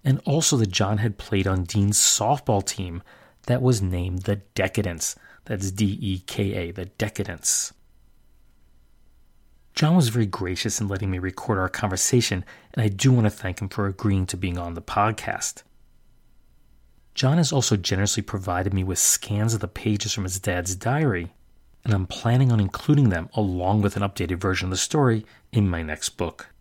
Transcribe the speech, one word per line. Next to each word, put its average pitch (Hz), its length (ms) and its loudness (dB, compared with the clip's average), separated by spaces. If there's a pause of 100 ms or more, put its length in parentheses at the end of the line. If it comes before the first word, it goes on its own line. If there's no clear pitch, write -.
And 135 220 4
also 160 320 2
that 107 140 2
John 101 260 0
had 107 220 -2
played 95 260 0
on 92 200 2
Dean's 101 340 2
softball 113 640 2
team 90 380 -8 (420)
that 123 160 0
was 123 180 2
named 90 440 -2
the 101 140 0 (180)
Decadence. 92 600 -2 (300)
That's 98 240 -4
D 101 320 0
E 95 240 -2
K 101 280 -4
A, 87 180 -6
the 92 140 -10
Decadence. - 880 -4 (2000)
John 160 200 4
was 139 140 6
very 113 160 2
gracious 92 560 -4
in 104 60 -2
letting 98 220 -2
me 92 100 -2
record 95 380 -2
our 92 120 0
conversation, 101 720 0 (300)
and 113 100 0
I 107 60 4
do 101 220 4
want 120 140 6
to 104 60 4
thank - 300 -8
him 98 80 -6
for 101 180 -2
agreeing 98 400 0
to 92 100 -8
being 90 200 -4
on 87 160 -6
the 85 80 -10
podcast. - 840 -2 (1500)
John 135 220 2
has 160 140 4
also 123 260 2
generously 101 460 0
provided 95 500 -2
me 95 100 2
with 92 160 -2
scans 107 540 2
of 107 60 -2
the 101 80 -4
pages - 460 -2
from 98 120 -4
his 92 140 -6
dad's 90 360 -4
diary, 117 580 -2 (500)
and 107 100 2
I'm 95 140 0
planning 123 440 2
on 113 80 4
including 127 500 4
them 87 260 -2
along 98 460 2
with 101 140 0
an 101 80 -2
updated 92 340 -4
version 92 300 -2
of 92 40 -2
the 92 60 -2
story 120 480 2 (260)
in 101 180 4
my 82 120 -2
next 78 280 -6
book. - 400 -8 (120)